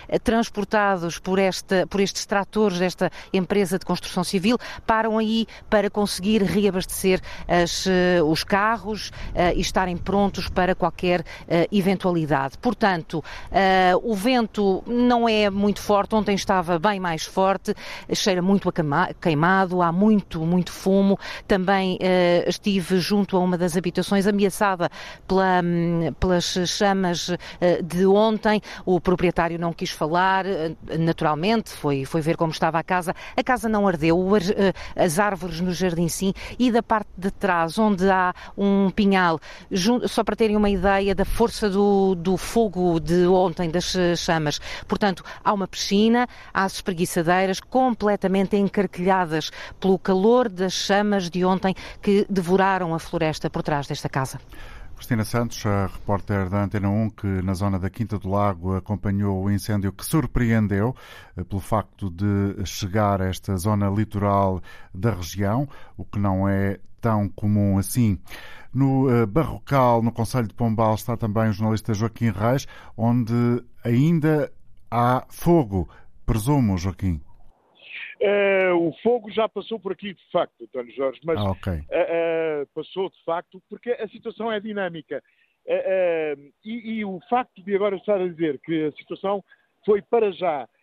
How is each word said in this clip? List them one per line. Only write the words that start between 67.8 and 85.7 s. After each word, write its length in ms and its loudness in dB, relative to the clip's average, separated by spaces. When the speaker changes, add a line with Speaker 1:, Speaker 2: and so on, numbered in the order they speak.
Speaker 2:
No, 340 2
eh, 160 4
Barrocal, 800 2
no 80 2
concelho 380 -2
de 60 -8
Pombal, 420 0
está 200 -6
também 320 0
o 40 0
jornalista 420 -2
Joaquim 380 -2
Reis, 340 0
onde 360 0
ainda 640 2
há 400 2
fogo, 580 2
presumo, 500 2
Joaquim. 440 -4
Speaker 3:
Eh, 520 2
o 280 2
fogo 300 0
já 180 0
passou 300 -8
por 140 -8
aqui, 200 -10
de 200 -20
facto, 320 -2
António 280 -10
Jorge, 320 -4
mas, 140 -2
Speaker 2:
Ah, 140 -2
ok. 200 -6
Speaker 3:
eh, 160 -6
eh, 840 -2
passou, 340 -8
de 160 -18
facto, 460 -6
porque 220 -8
a 160 -6
situação 420 -10
é 80 -4
dinâmica. 640 -8
Eh, 720 0